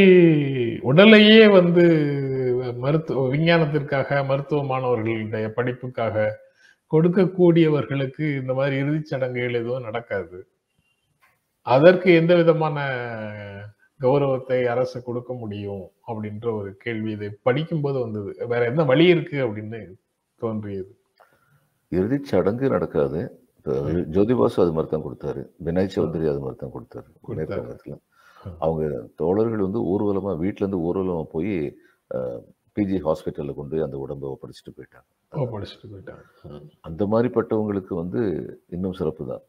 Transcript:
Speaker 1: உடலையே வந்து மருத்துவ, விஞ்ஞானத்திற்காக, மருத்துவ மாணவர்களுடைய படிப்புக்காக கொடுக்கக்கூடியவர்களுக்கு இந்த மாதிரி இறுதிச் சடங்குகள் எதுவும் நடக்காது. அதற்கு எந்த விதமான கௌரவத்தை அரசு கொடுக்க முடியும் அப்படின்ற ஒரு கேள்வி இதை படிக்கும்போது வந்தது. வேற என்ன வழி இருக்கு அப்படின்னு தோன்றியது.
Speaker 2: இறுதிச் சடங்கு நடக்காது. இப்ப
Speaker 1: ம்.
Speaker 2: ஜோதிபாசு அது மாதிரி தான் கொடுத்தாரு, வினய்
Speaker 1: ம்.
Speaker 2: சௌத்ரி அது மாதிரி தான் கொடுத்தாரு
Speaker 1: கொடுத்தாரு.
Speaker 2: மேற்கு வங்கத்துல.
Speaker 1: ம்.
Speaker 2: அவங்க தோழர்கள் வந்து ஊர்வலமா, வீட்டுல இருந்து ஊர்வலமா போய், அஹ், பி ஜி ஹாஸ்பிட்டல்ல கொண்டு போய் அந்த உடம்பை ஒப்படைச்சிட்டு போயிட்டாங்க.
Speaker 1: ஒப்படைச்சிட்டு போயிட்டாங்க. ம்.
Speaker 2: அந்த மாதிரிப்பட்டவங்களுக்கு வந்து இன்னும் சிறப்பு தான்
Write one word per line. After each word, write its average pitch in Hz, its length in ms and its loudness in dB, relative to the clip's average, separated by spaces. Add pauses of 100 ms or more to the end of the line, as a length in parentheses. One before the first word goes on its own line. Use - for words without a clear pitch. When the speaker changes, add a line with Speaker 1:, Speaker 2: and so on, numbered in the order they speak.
(840)
Speaker 1:
உடலையே 214 640 8
வந்து 175 360 6 (920)
மருத்துவ, 135 520 -2
விஞ்ஞானத்திற்காக, 143 960 0
மருத்துவ 143 380 -2
மாணவர்களுடைய 113 880 -2
படிப்புக்காக 117 880 -4 (520)
கொடுக்கக்கூடியவர்களுக்கு 156 1500 2
இந்த 131 140 -4
மாதிரி 135 220 0
இறுதிச் 151 300 -2
சடங்குகள் 123 480 -4
எதுவும் 120 280 -4
நடக்காது. 107 640 -8 (1120)
அதற்கு 170 540 6
எந்த 165 200 6
விதமான 151 680 2 (960)
கௌரவத்தை 127 680 0
அரசு 123 360 -2
கொடுக்க 123 320 -8
முடியும் 101 540 -10 (200)
அப்படின்ற 107 440 -6
ஒரு 101 240 -8
கேள்வி 110 340 -6
இதை 104 200 -8 (120)
படிக்கும்போது 139 580 -2
வந்தது. 107 460 -8
வேற 120 180 0
என்ன 143 200 0
வழி 139 220 4
இருக்கு 143 400 2
அப்படின்னு 107 480 -10 (420)
தோன்றியது. 104 600 -8 (920)
Speaker 2:
இறுதிச் 113 360 -2
சடங்கு 107 440 0
நடக்காது. 82 800 -2 (100)
இப்ப 73 160 -6
Speaker 1:
ம். 76 380 -2
Speaker 2:
ஜோதிபாசு 117 500 2
அது 87 120 2
மாதிரி 78 140 -2
தான் 78 160 -4
கொடுத்தாரு, 69 440 -10 (180)
வினய் 90 240 -2
Speaker 1:
ம். 98 120 -4
Speaker 2:
சௌத்ரி 80 280 -2
அது 71 120 -4
மாதிரி 64 160 -8
தான் 67 140 -14
கொடுத்தாரு - 340 -16
Speaker 1:
கொடுத்தாரு. - 300 -16
Speaker 2:
மேற்கு 78 200 -8
வங்கத்துல. 62 440 -12 (460)
Speaker 1:
ம். 95 40 -12 (100)
Speaker 2:
அவங்க 78 580 -4
தோழர்கள் 107 420 0
வந்து 98 220 -2
ஊர்வலமா, 98 600 -2
வீட்டுல 95 160 -4
இருந்து 90 380 -4
ஊர்வலமா 92 280 -4
போய், 80 560 -6 (360)
அஹ், 62 260 -6 (320)
பி 104 120 -2
ஜி 92 180 -4
ஹாஸ்பிட்டல்ல 76 520 -6
கொண்டு 71 160 -12
போய் 78 100 -4
அந்த 69 180 -6
உடம்பை 69 320 -10
ஒப்படைச்சிட்டு 67 500 -18
போயிட்டாங்க. - 560 -20
Speaker 1:
ஒப்படைச்சிட்டு 107 580 -8
போயிட்டாங்க. - 280 -18 (200)
ம். 76 280 -20 (100)
Speaker 2:
அந்த 82 260 -4
மாதிரிப்பட்டவங்களுக்கு 107 880 0
வந்து 90 280 -4 (440)
இன்னும் 90 260 -6
சிறப்பு 78 340 -6
தான் 62 220 -10